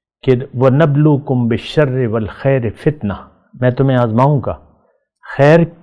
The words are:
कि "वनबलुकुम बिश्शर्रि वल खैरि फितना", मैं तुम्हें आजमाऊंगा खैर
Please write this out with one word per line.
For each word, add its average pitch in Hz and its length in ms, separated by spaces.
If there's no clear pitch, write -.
कि 131 320
"वनबलुकुम 135 920
बिश्शर्रि 127 600
वल 107 200
खैरि 131 420
फितना", - 800
मैं 123 120
तुम्हें 135 240
आजमाऊंगा 120 840
खैर 160 480